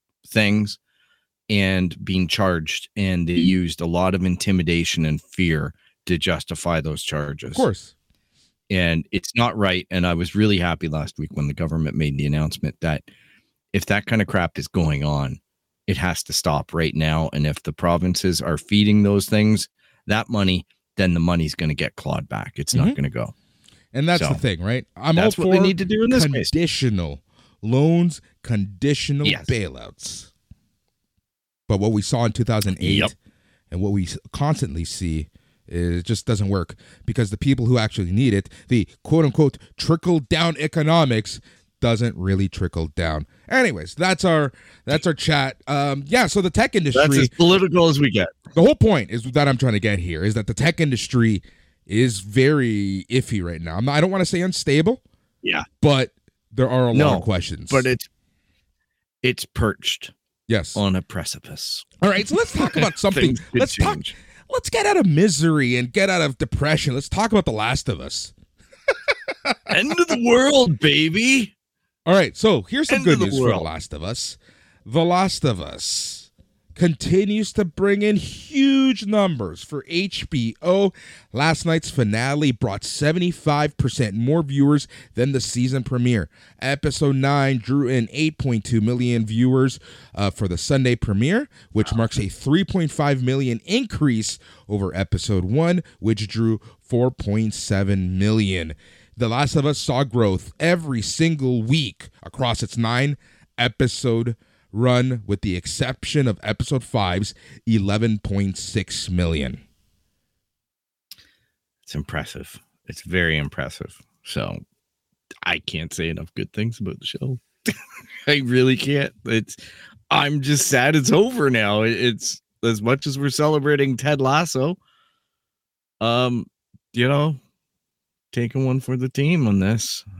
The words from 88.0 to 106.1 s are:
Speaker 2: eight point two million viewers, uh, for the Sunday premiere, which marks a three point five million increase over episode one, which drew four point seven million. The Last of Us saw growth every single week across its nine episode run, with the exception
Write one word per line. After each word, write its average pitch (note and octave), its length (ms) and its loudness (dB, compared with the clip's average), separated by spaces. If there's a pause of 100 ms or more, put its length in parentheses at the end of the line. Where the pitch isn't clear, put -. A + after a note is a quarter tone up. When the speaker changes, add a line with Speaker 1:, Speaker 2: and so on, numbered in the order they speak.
Speaker 2:
eight D#3 260 -2
point A#2 280 -2
two A#2 160 2
million A#2+ 440 0
viewers, B2+ 540 2 (380)
uh, G2+ 140 0
for G2+ 180 -4
the F2 100 -4
Sunday B2+ 380 2
premiere, C3+ 520 0 (220)
which G#2+ 240 0
marks A2+ 240 0
a G#2 100 -2
three D#3+ 360 0
point E3 260 -2
five C#3+ 320 0
million B2+ 420 0
increase D3+ 760 0 (280)
over G2 280 -2
episode F#2+ 480 0
one, E3 400 0 (160)
which G#2+ 260 0
drew A2 320 -2 (220)
four B2 320 0
point G#2+ 420 -2
seven F#2+ 640 -2
million. F#2+ 560 0 (400)
The A#2 140 -2
Last C3 280 0
of C#3+ 100 2
Us D3 100 0
saw C3+ 280 0
growth G#2 540 0
every D#3 440 0
single C3+ 600 0
week C3 460 -4 (140)
across A#2+ 400 -4
its A2 160 -8
nine B2 400 0 (400)
episode A#2+ 800 0 (380)
run, B2 520 2
with G2+ 160 -2
the F#2+ 120 -2
exception B2+ 720 -4